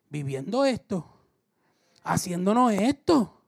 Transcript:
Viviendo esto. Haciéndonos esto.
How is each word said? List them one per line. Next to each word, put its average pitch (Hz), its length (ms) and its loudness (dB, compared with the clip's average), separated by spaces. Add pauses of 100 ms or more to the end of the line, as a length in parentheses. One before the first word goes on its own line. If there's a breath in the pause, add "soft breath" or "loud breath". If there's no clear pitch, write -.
(100)
Viviendo 147 560 -4
esto. 208 400 -4 (960)
Haciéndonos 190 720 0
esto. 254 600 0 (120)